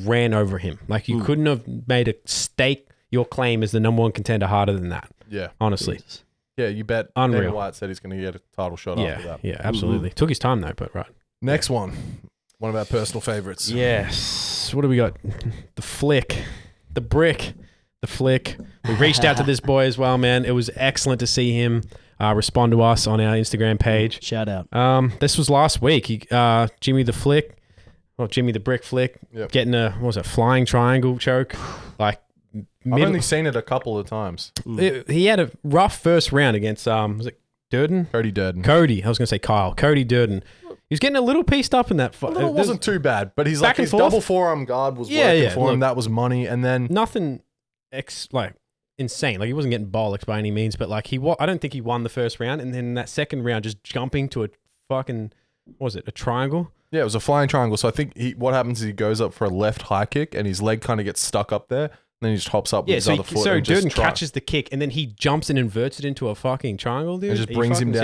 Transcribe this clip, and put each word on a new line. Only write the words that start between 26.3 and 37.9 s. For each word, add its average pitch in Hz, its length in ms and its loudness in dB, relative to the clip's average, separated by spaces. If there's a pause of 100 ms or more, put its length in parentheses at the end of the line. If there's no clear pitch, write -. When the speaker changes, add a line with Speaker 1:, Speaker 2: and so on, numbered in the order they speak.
Speaker 1:
uh, 117 360 4 (140)
Jimmy 131 240 2
the 117 80 0
Flick, 147 440 0 (640)
or 123 100 -2
Jimmy 123 240 0
the 107 80 -2
Brick 123 220 -2
Flick, 127 360 -2 (140)
Speaker 3:
Yep. 110 200 -8
Speaker 1:
getting 123 220 2
a, 113 180 2
what 101 160 -6
was 104 80 0
it, 90 100 -4
flying 123 400 4
triangle 127 520 4
choke. 131 360 0 (440)
Like, 104 220 0 (340)
Speaker 3:
I've 104 100 -10 (200)
Speaker 1:
middle 131 240 2
Speaker 3:
only 170 120 2
seen 156 260 0
it 135 80 0
a 113 80 -2
couple 120 360 -4
of 98 80 -6
times. 101 440 -8 (140)
Speaker 2:
Mm. 113 160 -4
Speaker 1:
It, 135 300 -2
he 170 160 4
had 214 120 4
a 120 120 2 (120)
rough 170 380 2
first 165 320 4
round 139 240 4
against, 107 320 -4
um, 107 300 0
was 117 100 -6
it - 100 -14 (320)
Durden? 156 400 2